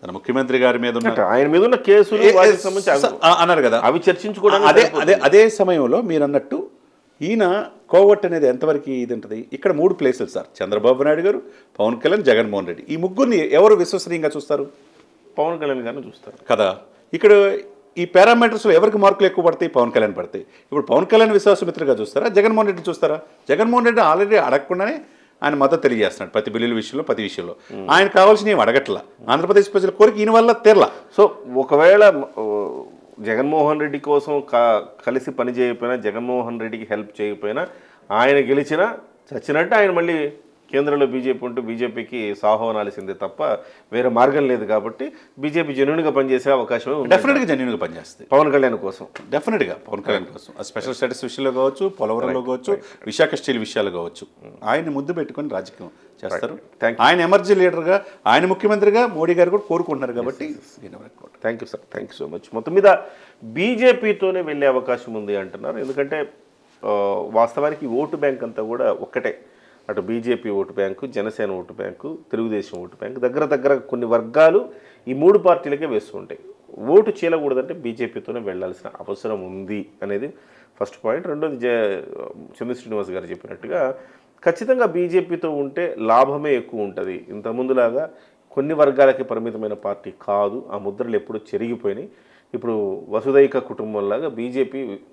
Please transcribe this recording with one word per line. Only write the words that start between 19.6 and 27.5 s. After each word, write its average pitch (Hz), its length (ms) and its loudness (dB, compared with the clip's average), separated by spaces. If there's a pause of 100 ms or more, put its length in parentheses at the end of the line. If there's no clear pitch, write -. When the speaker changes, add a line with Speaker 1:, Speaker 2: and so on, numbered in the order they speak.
Speaker 1:
పవన్ 120 220 2
కళ్యాణ్ 107 240 0
పడతాయి. 92 280 -10
ఇప్పుడు - 420 -8
పవన్ 151 200 2
కళ్యాణ్ 220 260 4
విశ్వాసమిత్రుగా 180 600 2
చూస్తారా, 113 340 -4
జగన్మోహన్ 214 400 2
రెడ్డి 180 220 -6
చూస్తారా? 156 300 -2 (280)
జగన్మోహన్ 226 380 2
రెడ్డి 233 140 2
already 202 360 4
అడగకుండానే 202 640 0 (420)
ఆయన 147 120 0
మద్దతు 143 260 2
తెలియజేస్తున్నాడు 104 520 -2
ప్రతి 110 180 -2
బిల్లుల 117 240 -2
విషయంలో, 113 280 -6
ప్రతి 110 200 -4
విషయంలో. 90 340 -10 (160)